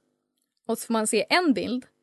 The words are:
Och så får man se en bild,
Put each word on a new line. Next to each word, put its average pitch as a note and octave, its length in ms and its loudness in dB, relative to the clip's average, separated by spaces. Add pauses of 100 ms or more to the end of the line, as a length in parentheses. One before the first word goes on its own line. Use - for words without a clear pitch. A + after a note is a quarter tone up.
(640)
Och A3+ 120 -2
så - 100 -12
får A3+ 60 -4
man A3 140 0
se G#3+ 220 0
en D#4+ 240 4
bild, F#3+ 320 -4 (180)